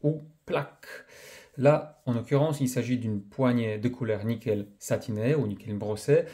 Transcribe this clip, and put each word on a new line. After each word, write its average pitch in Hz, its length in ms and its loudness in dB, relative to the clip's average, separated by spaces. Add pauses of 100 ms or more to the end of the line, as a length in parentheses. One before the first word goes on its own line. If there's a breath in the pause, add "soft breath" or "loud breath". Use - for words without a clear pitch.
ou 156 220 0 (240)
plaque. 147 400 -6 (680 loud breath)
Là, - 520 2
en 123 60 2
l'occurrence, 143 460 2
il 135 80 0
s'agit 123 300 -2
d'une 110 240 -2
poignée 117 560 0
de 113 120 0
couleur 110 360 -2
nickel 107 440 -2 (100)
satiné 113 560 0
ou 131 100 2
nickel 104 320 -6
brossé 107 460 2 (100)